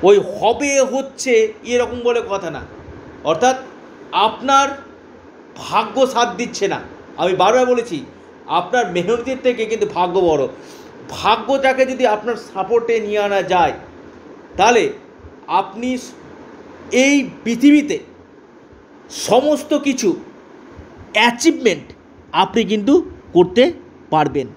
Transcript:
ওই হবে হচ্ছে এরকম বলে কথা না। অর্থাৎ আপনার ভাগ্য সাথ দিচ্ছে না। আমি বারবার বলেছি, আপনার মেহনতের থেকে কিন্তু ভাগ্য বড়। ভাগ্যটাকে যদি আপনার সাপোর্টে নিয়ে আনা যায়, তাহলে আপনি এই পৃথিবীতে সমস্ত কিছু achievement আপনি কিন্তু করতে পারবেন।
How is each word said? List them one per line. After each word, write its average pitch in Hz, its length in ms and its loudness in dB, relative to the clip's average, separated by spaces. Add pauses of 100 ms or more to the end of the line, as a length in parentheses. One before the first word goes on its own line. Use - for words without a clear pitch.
ওই 202 100 8 (140)
হবে 240 400 -2 (200)
হচ্ছে 262 420 -4 (380)
এরকম 247 260 -2 (100)
বলে 240 140 0 (100)
কথা 180 240 -6
না। 127 60 -10 (600)
অর্থাৎ 190 320 0 (720)
আপনার 269 400 2 (960)
ভাগ্য 214 320 -2 (120)
সাথ 240 220 0 (100)
দিচ্ছে 233 280 -6
না। 147 120 -4 (380)
আমি 180 240 0
বারবার 254 300 4
বলেছি, 226 260 -2 (640)
আপনার 233 260 -2 (100)
মেহনতের 233 500 -4
থেকে 233 200 0
কিন্তু 214 300 -4
ভাগ্য 175 200 -2 (140)
বড়। 147 140 2 (720)
ভাগ্যটাকে 262 760 0
যদি 247 120 -4 (120)
আপনার 214 220 -6 (120)
সাপোর্টে 226 500 -2
নিয়ে 208 280 -2
আনা 202 140 0 (120)
যায়, 165 220 2 (800)
তাহলে 123 280 4 (760)
আপনি 220 300 -6 (1160)
এই 277 120 4 (280)
পৃথিবীতে 233 540 4 (1300)
সমস্ত 285 440 2 (160)
কিছু 240 220 0 (1040)
achievement 233 760 2 (560)
আপনি 196 180 0 (100)
কিন্তু 214 220 2 (400)
করতে 180 300 4 (520)
পারবেন। 139 420 -2